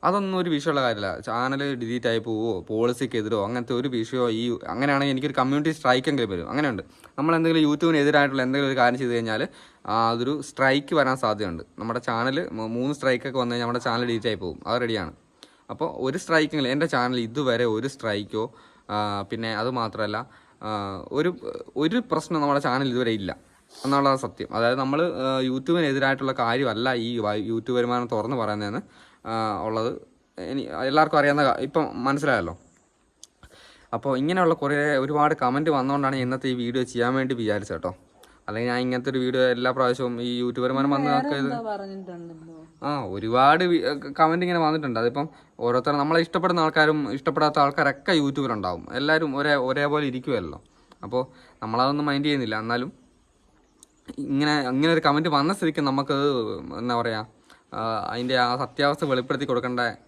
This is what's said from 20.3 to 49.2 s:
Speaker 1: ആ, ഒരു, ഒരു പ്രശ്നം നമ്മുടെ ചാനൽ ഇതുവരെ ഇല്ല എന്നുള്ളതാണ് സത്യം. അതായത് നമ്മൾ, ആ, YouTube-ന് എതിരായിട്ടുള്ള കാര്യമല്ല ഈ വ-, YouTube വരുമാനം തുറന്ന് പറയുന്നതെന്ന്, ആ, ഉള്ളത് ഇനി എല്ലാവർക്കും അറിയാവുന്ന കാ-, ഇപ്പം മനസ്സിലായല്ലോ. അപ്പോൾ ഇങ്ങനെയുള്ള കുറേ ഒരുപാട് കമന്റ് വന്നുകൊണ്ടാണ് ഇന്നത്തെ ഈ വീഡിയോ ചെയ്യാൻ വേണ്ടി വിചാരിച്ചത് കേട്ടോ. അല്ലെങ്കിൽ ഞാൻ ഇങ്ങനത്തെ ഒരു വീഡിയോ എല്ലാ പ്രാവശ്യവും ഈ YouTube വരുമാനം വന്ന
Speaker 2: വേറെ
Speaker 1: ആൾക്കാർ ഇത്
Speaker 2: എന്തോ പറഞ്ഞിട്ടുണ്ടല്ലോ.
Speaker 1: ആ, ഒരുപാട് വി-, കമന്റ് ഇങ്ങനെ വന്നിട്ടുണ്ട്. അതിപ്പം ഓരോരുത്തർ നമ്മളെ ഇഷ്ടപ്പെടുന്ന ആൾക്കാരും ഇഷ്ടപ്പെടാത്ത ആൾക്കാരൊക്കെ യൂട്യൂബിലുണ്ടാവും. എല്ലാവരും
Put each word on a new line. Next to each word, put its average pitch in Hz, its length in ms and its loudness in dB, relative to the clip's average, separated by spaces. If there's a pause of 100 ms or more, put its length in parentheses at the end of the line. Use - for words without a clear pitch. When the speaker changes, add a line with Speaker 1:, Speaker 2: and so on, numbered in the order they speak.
Speaker 1:
ആ, - 20 -6 (500)
ഒരു, 170 100 2 (540)
ഒരു 226 160 2 (140)
പ്രശ്നം 156 300 -2
നമ്മുടെ 143 260 2
ചാനൽ 131 260 0
ഇതുവരെ 120 260 0
ഇല്ല 92 100 -4 (540)
എന്നുള്ളതാണ് 139 380 2
സത്യം. - 320 -10
അതായത് 117 260 2
നമ്മൾ, 135 180 0 (240)
ആ, 131 60 0 (180)
YouTube-ന് 143 440 0
എതിരായിട്ടുള്ള 135 500 0
കാര്യമല്ല 120 460 0 (200)
ഈ - 20 -4 (160)
വ-, 104 140 0 (100)
YouTube 113 300 -2
വരുമാനം 120 340 0
തുറന്ന് 113 280 -2
പറയുന്നതെന്ന്, 104 400 -4 (480)
ആ, 113 40 -4 (340)
ഉള്ളത് 110 240 0 (600)
ഇനി 135 120 -4 (260)
എല്ലാവർക്കും 151 300 4
അറിയാവുന്ന 143 280 4
കാ-, - 200 2
ഇപ്പം 156 180 0 (220)
മനസ്സിലായല്ലോ. 131 460 0 (1400)
അപ്പോൾ 135 160 -2 (100)
ഇങ്ങനെയുള്ള 170 400 4
കുറേ 143 160 0 (260)
ഒരുപാട് 151 380 2
കമന്റ് 143 360 2
വന്നുകൊണ്ടാണ് 135 480 0
ഇന്നത്തെ 131 280 -2
ഈ - 100 -2
വീഡിയോ 123 280 -2
ചെയ്യാൻ 120 280 0
വേണ്ടി 131 220 -2
വിചാരിച്ചത് 101 360 -2
കേട്ടോ. 90 140 -4 (560)
അല്ലെങ്കിൽ 117 240 -4
ഞാൻ 123 140 0
ഇങ്ങനത്തെ 127 280 -2
ഒരു 131 100 0
വീഡിയോ 127 200 2 (120)
എല്ലാ 123 220 0
പ്രാവശ്യവും 123 380 2 (100)
ഈ 120 40 -2 (120)
YouTube 123 240 -2
വരുമാനം 135 300 2
വന്ന 143 140 0
Speaker 2:
വേറെ - 80 4
Speaker 1:
ആൾക്കാർ 285 220 0
ഇത് 269 80 0
Speaker 2:
എന്തോ 240 220 -4
പറഞ്ഞിട്ടുണ്ടല്ലോ. 175 880 -12 (300)
Speaker 1:
ആ, - 20 -2 (260)
ഒരുപാട് 123 560 4
വി-, 170 100 4 (380)
കമന്റ് 165 260 4
ഇങ്ങനെ 175 200 2
വന്നിട്ടുണ്ട്. 151 380 0
അതിപ്പം 139 240 0 (360)
ഓരോരുത്തർ 123 380 2
നമ്മളെ 160 240 2
ഇഷ്ടപ്പെടുന്ന 175 400 2
ആൾക്കാരും 156 340 4 (180)
ഇഷ്ടപ്പെടാത്ത 151 460 2
ആൾക്കാരൊക്കെ 139 580 2
യൂട്യൂബിലുണ്ടാവും. 117 600 -2 (160)
എല്ലാവരും 156 400 2